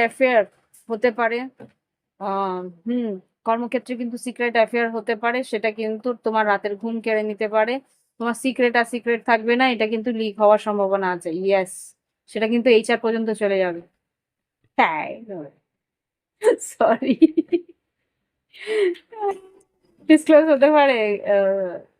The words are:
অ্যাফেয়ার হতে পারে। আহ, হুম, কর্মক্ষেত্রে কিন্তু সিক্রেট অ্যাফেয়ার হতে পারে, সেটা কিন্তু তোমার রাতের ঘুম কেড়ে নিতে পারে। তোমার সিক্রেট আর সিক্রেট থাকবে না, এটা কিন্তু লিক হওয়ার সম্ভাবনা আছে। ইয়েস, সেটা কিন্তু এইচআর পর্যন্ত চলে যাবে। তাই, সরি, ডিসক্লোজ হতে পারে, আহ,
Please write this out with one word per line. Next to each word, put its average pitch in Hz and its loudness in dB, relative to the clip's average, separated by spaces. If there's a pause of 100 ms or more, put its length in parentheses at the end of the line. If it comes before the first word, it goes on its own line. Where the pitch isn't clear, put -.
অ্যাফেয়ার 233 2 (460)
হতে 233 0
পারে। 233 -4 (720)
আহ, 185 -4 (240)
হুম, 233 -4 (300)
কর্মক্ষেত্রে 233 -4
কিন্তু 240 -8
সিক্রেট 240 -6
অ্যাফেয়ার 226 0
হতে 220 -4
পারে, 240 -4
সেটা 220 -4
কিন্তু 220 -6 (100)
তোমার 220 0
রাতের 202 -2
ঘুম 226 -8
কেড়ে 214 -2
নিতে 214 -6
পারে। 220 0 (380)
তোমার 233 -4
সিক্রেট 240 0
আর 233 2
সিক্রেট 233 -6
থাকবে 233 2
না, 262 2 (100)
এটা 220 -2
কিন্তু 226 -4 (100)
লিক 214 -4
হওয়ার 208 6
সম্ভাবনা 196 -2
আছে। 175 -6
ইয়েস, 190 -2 (340)
সেটা 220 -2
কিন্তু 240 2
এইচআর 226 4
পর্যন্ত 226 -2
চলে 208 0
যাবে। 175 -2 (1000)
তাই, 160 -2 (1500)
সরি, - 0 (3000)
ডিসক্লোজ 311 6
হতে 277 4
পারে, 277 4 (360)
আহ, 196 0 (220)